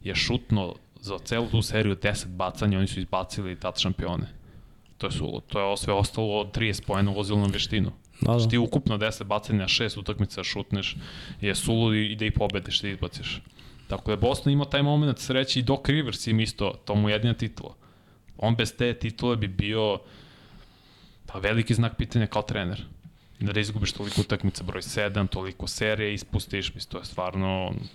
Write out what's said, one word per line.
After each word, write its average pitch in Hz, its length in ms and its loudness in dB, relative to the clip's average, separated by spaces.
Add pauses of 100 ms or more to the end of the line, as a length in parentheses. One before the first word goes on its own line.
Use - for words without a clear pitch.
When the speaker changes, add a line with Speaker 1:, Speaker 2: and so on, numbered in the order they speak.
Speaker 1:
je 98 140 -6
šutno 104 600 0 (220)
za 101 220 -8
celu 117 280 -2
tu 110 160 2
seriju 107 320 2
deset 104 360 -2
bacanja, 95 480 0
oni 95 80 4
su 92 140 -4
izbacili 92 560 -4
tad 92 220 -4
šampione. 87 480 -2 (720)
To 107 80 -4
je - 60 -2
suludo, - 300 -4
to - 200 -2
je 101 140 0
sve - 160 0
ostalo 104 380 2
od 104 220 -2
trideset 110 340 -2
poena 101 240 4
ulazilo 104 300 2
na 101 80 4
veštinu. 98 420 0 (300)
Speaker 2:
Da, - 60 4
da. 117 120 4
Speaker 1:
Znači, 113 120 4
ti 120 80 4
ukupno 117 400 2
deset 107 280 -2
bacanja, 104 420 0
šest - 280 0
utakmica 101 480 -2
šutneš, - 520 -4 (440)
je 98 140 0
suludo 113 400 2
i, 107 120 2
i 107 100 -4
da 107 80 -2
ih 104 80 0
pobediš, 101 480 0
da 104 80 -4
izbaciš. - 520 -6 (460)
Tako - 180 -6
da 107 80 0
je 104 60 2
Boston 139 340 4
imao 143 140 4
taj 143 160 2
moment 147 360 4
sreće 131 420 2
i 123 40 0
Doc 135 220 2
Rivers 139 400 0
im 110 140 4
isto, 110 400 0
to 104 140 -2
mu 104 140 4
jedina 110 260 4
titula. - 400 -6 (640)
On 113 160 4
bez 113 200 0
te 120 200 0
titule 117 420 -2
bi 107 120 -2
bio, 104 500 0 (1300)
pa, - 120 -10
veliki 110 360 2
znak 113 220 2
pitanja 110 300 2
kao - 160 0
trener. 98 420 -2 (580)
Da 101 180 0
izgubiš 104 320 -2
toliko 104 280 -2
utakmica, 98 440 0
broj 92 180 -6
sedam, 104 440 0
toliko 95 400 -4
serije, 107 480 0
ispustiš, - 600 -4
mislim, - 160 -12
to - 80 -8
je 87 60 -10
stvarno 92 680 -2 (220)